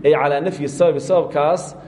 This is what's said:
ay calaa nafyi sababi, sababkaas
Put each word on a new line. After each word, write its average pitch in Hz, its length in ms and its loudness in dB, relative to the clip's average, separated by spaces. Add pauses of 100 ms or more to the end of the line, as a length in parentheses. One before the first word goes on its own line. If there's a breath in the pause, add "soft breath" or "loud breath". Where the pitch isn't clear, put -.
ay 147 80 6
calaa 143 280 0
nafyi 156 280 -4
sababi, 143 320 2
sababkaas 156 760 0 (120)